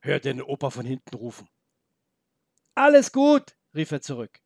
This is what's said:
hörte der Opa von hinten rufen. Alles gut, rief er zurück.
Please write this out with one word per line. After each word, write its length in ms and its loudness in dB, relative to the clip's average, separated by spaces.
hörte 340 -6
der 140 -12
Opa 220 -6
von 160 -12
hinten 280 -12
rufen. 340 -16
Alles 380 6
gut, 440 2
rief 180 -6
er 80 -6
zurück. 460 -14